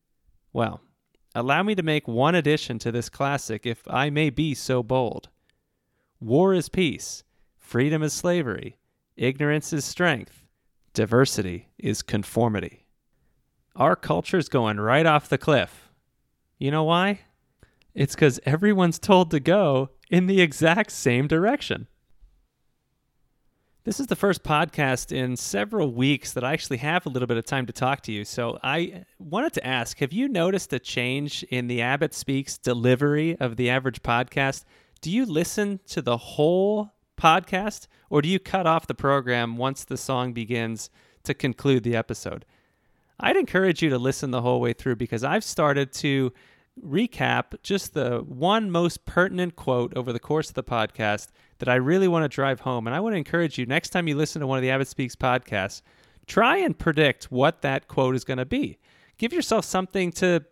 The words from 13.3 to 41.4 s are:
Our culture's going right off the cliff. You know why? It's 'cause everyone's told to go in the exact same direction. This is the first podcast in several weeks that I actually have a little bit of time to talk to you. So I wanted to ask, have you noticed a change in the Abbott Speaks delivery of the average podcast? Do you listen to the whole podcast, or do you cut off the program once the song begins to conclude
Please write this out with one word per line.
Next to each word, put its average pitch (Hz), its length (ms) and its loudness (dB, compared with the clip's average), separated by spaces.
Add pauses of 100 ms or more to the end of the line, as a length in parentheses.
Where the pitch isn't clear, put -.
Our 165 220 4
culture's 170 500 0
going 110 320 2
right 123 260 4
off 151 220 4
the 135 100 2
cliff. 123 520 0 (680)
You 139 140 -2
know 156 140 2
why? 185 360 2 (720)
It's - 220 0
'cause 147 300 4
everyone's 180 540 4
told 180 320 6
to 160 100 2
go 143 480 4 (200)
in 180 180 4
the 190 140 6
exact 165 500 2
same 127 360 2
direction. 165 600 0 (2000)
This - 160 -4
is 269 80 -4
the - 80 -2
first - 280 2
podcast 147 680 0
in 127 240 -2
several 202 580 -2
weeks 131 400 2
that 127 100 -4
I 131 100 -2
actually 139 240 -4
have 151 280 -2
a 156 40 -8
little 127 180 -2
bit 117 100 0
of 113 80 -4
time 131 220 -2
to 117 60 -10
talk 135 280 -2
to - 100 -10
you. 104 140 -6
So 120 380 -6
I 175 420 -4 (140)
wanted 190 340 -4
to - 140 -6
ask, 127 320 -4
have 131 120 -2
you 240 160 0
noticed 190 460 0
a 127 60 -2
change 131 640 -4
in 123 240 -4
the 120 140 -2
Abbott 139 320 -2
Speaks - 440 -4
delivery 135 800 2
of 117 180 -4
the 123 120 0
average 131 320 -2
podcast? 127 600 -2 (380)
Do 160 100 -6
you 247 140 2
listen 196 640 -2
to - 140 -6
the 120 160 0
whole 190 760 0 (220)
podcast, 185 680 0 (240)
or 147 140 4
do 151 40 0
you 185 120 2
cut 190 260 -2
off 160 220 2
the 123 80 -6
program 123 600 0
once 131 280 -4
the 127 140 -8
song 127 360 -4
begins 113 560 -4 (340)
to 147 120 -4
conclude 131 480 0